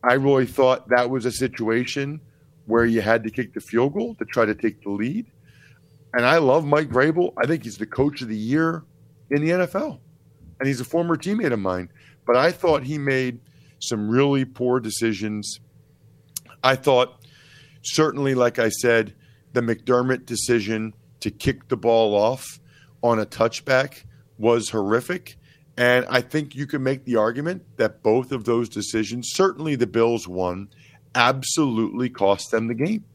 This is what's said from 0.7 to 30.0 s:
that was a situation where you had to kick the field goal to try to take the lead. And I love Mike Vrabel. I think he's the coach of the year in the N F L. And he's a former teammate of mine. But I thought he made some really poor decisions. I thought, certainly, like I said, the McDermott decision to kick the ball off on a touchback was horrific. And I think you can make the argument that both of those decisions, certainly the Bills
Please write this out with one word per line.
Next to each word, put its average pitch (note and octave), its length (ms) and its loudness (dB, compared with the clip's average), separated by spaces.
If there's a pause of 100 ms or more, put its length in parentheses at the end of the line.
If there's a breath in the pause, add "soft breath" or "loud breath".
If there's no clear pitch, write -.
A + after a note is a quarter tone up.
that B2 220 2
was B2+ 160 -2
a A#2+ 60 -2
situation B2+ 880 -4 (460 soft breath)
where A#2 180 4
you A2+ 160 2
had A2 240 2
to A2 60 -4
kick A2+ 240 -8
the G#2 60 -8
field B2+ 340 0
goal A3+ 220 -4
to - 80 -8
try A#2 200 0
to G#2 100 0
take - 280 -4
the G2+ 80 -8
lead. B2+ 360 -4 (840 soft breath)
And A#2+ 140 2
I D#3 120 6
love D3 260 4
Mike D3 260 2
Vrabel. D3+ 420 2 (100)
I A#2 40 0
think D#3 180 -2
he's A2+ 140 -12
the G#2+ 80 -6
coach C#3+ 340 -2
of B2+ 80 -10
the A2 80 -6
year D#3+ 480 -2 (460)
in D3 120 0
the D#3+ 100 0
N F3+ 80 0
F F3 140 -4
L. C#4+ 260 -6 (580)
And C3+ 80 -2
he's C3+ 140 -2
a B2+ 40 -4
former E3+ 320 0
teammate G3 360 -2
of A#2 60 -2
mine. F2+ 300 -4 (380 soft breath)
But A#2+ 100 4
I D3+ 160 4
thought D#3 320 0
he D3 140 -6
made C3 420 -2 (400 soft breath)
some G#2 280 -4
really C3+ 360 2
poor B2 360 -2
decisions. G#2+ 760 -4 (1040 loud breath)
I C3 140 4
thought, B2+ 480 2 (580 soft breath)
certainly, C#3+ 520 0
like B2 240 2
I A2+ 100 2
said, A2+ 460 2 (380 soft breath)
the B2 80 0
McDermott B2 640 0
decision A2 680 -2 (260)
to G#2+ 100 -4
kick - 380 -6
the B2+ 80 -2
ball A2 380 2
off A2 300 2 (580 soft breath)
on A#2 160 4
a G#2 80 -2
touchback C3 800 0 (340 soft breath)
was A#2 320 2
horrific. A2+ 680 -2 (400 soft breath)
And B2 320 4
I B2+ 120 2
think C#3+ 340 -6
you C3+ 120 -8
can C3+ 160 -4
make C3 220 -2
the A#2+ 120 -2
argument C#3 480 -2 (120)
that G#2+ 260 -2
both B2 280 2
of B2 140 -6
those A#2 240 0
decisions, A2 640 -6
certainly D#3+ 420 0
the A#2 120 0
Bills A#2 420 0